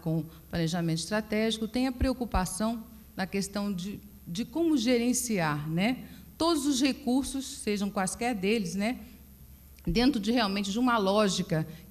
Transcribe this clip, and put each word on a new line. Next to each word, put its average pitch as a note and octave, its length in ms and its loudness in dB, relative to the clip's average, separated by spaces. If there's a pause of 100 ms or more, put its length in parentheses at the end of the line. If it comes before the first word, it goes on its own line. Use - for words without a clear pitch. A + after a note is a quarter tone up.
com D#3+ 240 0 (240)
planejamento E3 480 0
estratégico, A3 680 -2
tem B3 200 0
a B3+ 60 -2
preocupação A#3 920 -2 (320)
na F#3+ 100 -2
questão G3+ 460 -4
de, F#3+ 260 -6 (280)
de F3+ 180 -4
como D#4+ 320 2
gerenciar, A3 920 2
né, G3+ 340 0 (320)
todos D#4 300 2
os C4 160 4
recursos, C4 640 0
sejam G#3 420 -2
quaisquer G#3 460 -2
deles, F#3+ 400 0
né, A3 240 -2 (880)
dentro A#3+ 320 2
de G#3 140 0
realmente G3+ 400 0
de G#3 60 -2
uma B3 180 4
lógica F#3+ 720 2 (220)